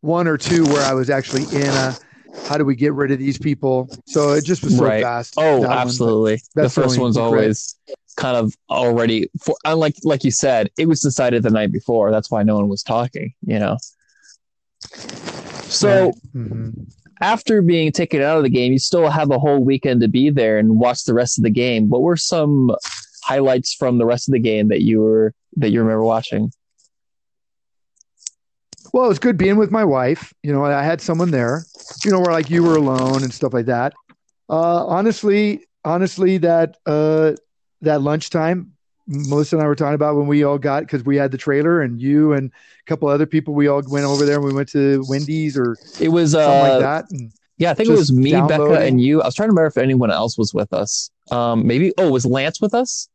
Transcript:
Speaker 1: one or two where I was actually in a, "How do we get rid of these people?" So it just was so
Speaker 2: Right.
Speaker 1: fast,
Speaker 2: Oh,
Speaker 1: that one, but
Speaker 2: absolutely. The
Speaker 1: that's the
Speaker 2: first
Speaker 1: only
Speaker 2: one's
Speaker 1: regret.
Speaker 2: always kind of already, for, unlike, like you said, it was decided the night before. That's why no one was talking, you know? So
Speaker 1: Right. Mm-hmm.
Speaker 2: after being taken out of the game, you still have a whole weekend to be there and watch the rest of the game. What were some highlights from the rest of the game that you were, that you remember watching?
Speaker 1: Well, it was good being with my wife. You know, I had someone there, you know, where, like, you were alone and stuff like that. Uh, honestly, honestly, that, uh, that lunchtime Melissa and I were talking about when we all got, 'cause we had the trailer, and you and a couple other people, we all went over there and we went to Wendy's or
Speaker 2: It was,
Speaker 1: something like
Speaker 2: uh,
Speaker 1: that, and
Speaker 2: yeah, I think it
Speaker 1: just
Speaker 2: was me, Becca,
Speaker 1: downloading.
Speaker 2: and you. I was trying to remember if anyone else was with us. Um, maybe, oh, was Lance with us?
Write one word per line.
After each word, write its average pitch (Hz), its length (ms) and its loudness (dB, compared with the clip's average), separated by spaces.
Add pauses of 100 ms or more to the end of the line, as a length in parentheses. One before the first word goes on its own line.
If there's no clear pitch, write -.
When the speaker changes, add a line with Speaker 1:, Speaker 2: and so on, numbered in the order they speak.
Speaker 1:
one 170 260 0
or 156 100 0
two 165 280 0
where 143 180 2
I 135 100 0
was 131 160 -2
actually 139 340 -2
in 139 260 -2
a, 131 280 -2 (500)
"How 147 100 -4
do 151 80 0
we 135 100 0
get 143 180 0
rid 139 180 -2
of 135 80 -2
these 135 180 -4
people?" 131 520 -2 (160)
So 147 280 0
it 151 100 0
just 156 200 -2
was 135 140 2
so 123 80 4
Speaker 2:
Right. 110 180 0
Speaker 1:
fast, 120 340 -6
Speaker 2:
Oh, 151 240 4
Speaker 1:
that 131 60 0
one, - 0 -
but 120 100 0
Speaker 2:
absolutely. 117 580 0 (200)
The 151 60 0
Speaker 1:
that's 131 140 0
the 139 60 0
Speaker 2:
first 127 100 2
Speaker 1:
only 127 120 0
Speaker 2:
one's 117 140 0
Speaker 1:
regret. 117 160 0
Speaker 2:
always 110 420 0 (400)
kind 127 220 -2
of 110 160 -2 (160)
already, 117 600 0 (120)
for, - 140 -2 (100)
unlike, 156 380 0
like 147 200 0
you 139 80 2
said, 117 460 0
it 160 100 0
was 156 140 2
decided 123 420 0
the 110 60 2
night 107 220 2
before. 110 400 0
That's 107 180 -2
why 107 140 0
no 107 120 2
one 101 140 0
was 101 140 -6
talking, 120 500 -4 (120)
you 113 120 -2
know? 104 200 -2 (1900)
So 196 380 2
Speaker 1:
Right. - 100 0 (200)
Mm-hmm. 113 340 -8 (520)
Speaker 2:
after 214 420 0
being 165 280 2
taken 160 300 -2
out 151 160 2
of 151 60 2
the 131 60 2
game, 123 220 2
you 135 60 2
still 165 320 2
have 151 220 0
a 127 80 2
whole 143 240 2
weekend 131 380 2
to 117 60 2
be 127 220 2
there 113 300 2
and 110 200 4
watch 123 260 0
the 123 100 0
rest 123 240 0
of 113 40 2
the 117 60 2
game. 113 400 2
What 120 140 2
were 170 140 2
some 147 520 0 (540)
highlights 131 500 0
from 123 240 -2
the 120 80 2
rest 120 220 -2
of 135 60 0
the 123 60 2
game 107 280 0
that 107 160 2
you 110 180 2
were, 110 320 2 (240)
that 123 140 0
you 117 100 2
remember 110 220 0
watching? 113 480 -2 (2500)
Speaker 1:
Well, 254 140 2
it 233 40 2
was 175 100 0
good 233 180 2
being 190 200 2
with 214 140 2
my 220 120 0
wife. 135 500 0 (100)
You 147 100 -2
know, 143 120 0
I 143 180 0
had 160 180 -2
someone 170 300 -2
there, 135 340 -2 (400)
you 208 60 2
know, 185 80 2
where, 180 120 2
like, 160 200 -2
you 170 100 2
were 165 140 4
alone 131 480 0
and 127 100 -6
stuff 123 200 -4
like 120 120 -2
that. 123 280 -2 (560)
Uh, 170 360 0
honestly, 208 800 0 (180)
honestly, 185 560 0
that, 165 460 2
uh, 156 460 2 (500)
that 151 200 0
lunchtime 160 720 -2 (360)
Melissa 147 500 -2
and 156 60 0
I 151 40 0
were 143 80 0
talking 147 200 -2
about 147 200 0
when 147 120 0
we 147 160 2
all 143 140 0
got, 143 300 -4
'cause 131 160 -6
we 143 140 0
had 139 140 0
the 131 60 -8
trailer, 151 440 0
and 120 200 -4
you 147 320 2
and 135 180 -2
a - 340 -20
couple 151 240 -2
other 143 160 2
people, 151 280 -2
we 143 140 2
all 143 200 2
went 143 180 -2
over 143 200 0
there 143 120 2
and 143 80 -2
we 139 80 -2
went 139 160 -4
to 139 400 2
Wendy's 147 480 -4
or 120 180 -2 (240)
Speaker 2:
It 160 100 0
was, 165 220 2
Speaker 1:
something 151 160 4 (140)
like 135 100 4
Speaker 2:
uh, 131 80 4
Speaker 1:
that, 143 320 -2
and 123 200 -12 (260)
Speaker 2:
yeah, 170 140 0
I - 20 0
think 220 140 0
it 233 60 4
Speaker 1:
just 214 60 6
Speaker 2:
was 139 140 2
me, 131 180 4
Becca, 170 160 4
Speaker 1:
downloading. 151 400 2
Speaker 2:
and 127 140 2
you. 147 200 2
I - 40 0
was 131 100 -4
trying 214 140 -2
to - 20 4
remember 165 160 4
if 147 100 -2
anyone 127 340 0
else 107 260 -4
was 107 160 -4
with 104 180 -4
us. - 380 -6 (220)
Um, 117 360 -2
maybe, 143 300 0
oh, 180 140 2
was 123 140 0
Lance 135 360 -2
with 208 120 -2
us? - 420 -4